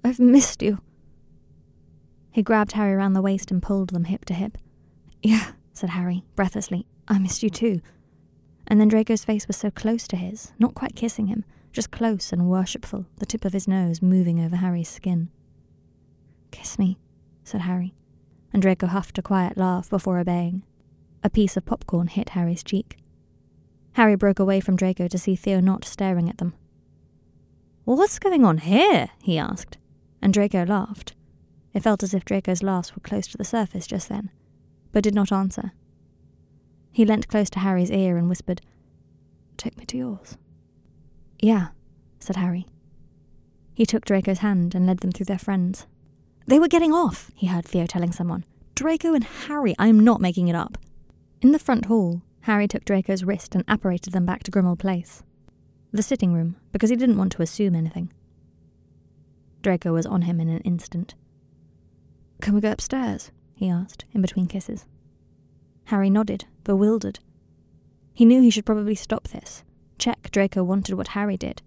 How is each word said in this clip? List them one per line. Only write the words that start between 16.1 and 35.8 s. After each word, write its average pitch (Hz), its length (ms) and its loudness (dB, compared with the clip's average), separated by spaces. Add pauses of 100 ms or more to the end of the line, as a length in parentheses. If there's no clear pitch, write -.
"Kiss - 300 -12
me," 190 180 0 (460)
said 202 180 -6
Harry, 180 320 -4 (580)
and 196 120 2
Draco 185 240 2
huffed 190 320 -4
a - 20 -6
quiet 185 360 0
laugh 180 320 -2
before 185 280 -2
obeying. 175 460 -2 (580)
A 202 80 0
piece 202 260 2
of 190 100 -4
popcorn - 420 -2
hit - 220 -4
Harry's 170 340 -4
cheek. - 340 -6 (960)
Harry 220 220 6
broke 196 240 2
away 196 200 2
from 190 160 0
Draco 185 320 0
to 180 100 -4
see 185 180 -2
Theo 190 240 0
not 190 260 2
staring 180 440 -2
at - 100 -12
them. 175 140 -6 (1300)
"What's 294 360 2
going 349 240 4
on 165 160 4
here?" 208 500 4 (120)
he 170 160 0
asked, - 400 -6 (440)
and 196 120 4
Draco 202 320 2
laughed. 202 480 -4 (600)
It 208 100 -2
felt 208 200 2
as 190 100 -4
if 185 120 -2
Draco's 190 380 -2
laughs 185 320 -4
were - 60 -14
close 202 260 -6
to - 100 -18
the 202 60 -8
surface 196 420 -4
just - 240 -8
then, 202 220 -8 (600)
but 208 120 2
did 208 100 0
not 202 180 0
answer. 196 420 -4 (1160)